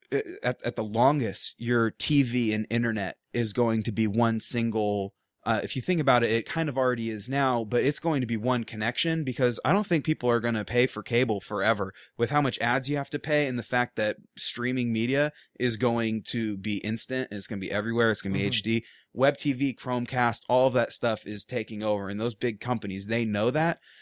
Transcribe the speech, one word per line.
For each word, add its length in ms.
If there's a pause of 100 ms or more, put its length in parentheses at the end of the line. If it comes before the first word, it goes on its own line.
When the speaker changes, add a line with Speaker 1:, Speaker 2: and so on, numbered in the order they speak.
(120)
Speaker 1:
i-, 100 (200)
at, 220
at 120
the 80
longest, 760
your 340
T 300
V 300
and 180
internet 460 (160)
is 200
going 320
to 80
be 140
one 340
single 760 (340)
uh, 140
if 120
you 60
think 180
about 240
it, 80
it 140
kind 240
of 80
already 320
is 180
now, 380
but 180
it's 180
going 200
to 60
be 100
one 280
connection 600
because 400
I 80
don't 140
think 180
people 240
are 120
gonna 220
pay 240
for 160
cable 380
forever 540 (240)
with 100
how 140
much 180
ads 300
you 80
have 100
to 100
pay 280
and 120
the 40
fact 340
that 200 (200)
streaming 560
media 400 (260)
is 200
going 440 (120)
to 240
be 200
instant 520
and 80
it's 80
gonna 140
be 120
everywhere. 380
It's 100
gonna 140
be 60
Speaker 2:
Mm-hmm. 80
Speaker 1:
H 140
D. 220 (300)
Web 240
T 160
V, 200
Chromecast, 760
all 160
of 80
that 180
stuff 340
is 200
taking 360
over. 280
And 100
those 140
big 260
companies, 460
they 180
know 260
that, 280 (240)